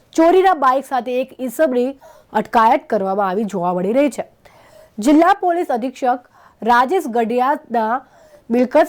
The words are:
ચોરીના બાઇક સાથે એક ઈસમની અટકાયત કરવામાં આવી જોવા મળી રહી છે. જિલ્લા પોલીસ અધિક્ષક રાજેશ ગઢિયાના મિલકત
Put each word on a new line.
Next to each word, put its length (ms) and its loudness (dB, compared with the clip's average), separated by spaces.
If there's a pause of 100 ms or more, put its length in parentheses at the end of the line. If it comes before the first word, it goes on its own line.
(140)
ચોરીના 420 4
બાઇક 300 0
સાથે 360 -4
એક 100 -6 (100)
ઈસમની 580 -2 (340)
અટકાયત 580 0
કરવામાં 380 -2
આવી 160 -4
જોવા 300 -4
મળી 180 -2
રહી 180 2
છે. 140 -10 (760)
જિલ્લા 420 4
પોલીસ 300 0
અધિક્ષક 580 -4 (340)
રાજેશ 440 2
ગઢિયાના 960 -2 (500)
મિલકત 380 2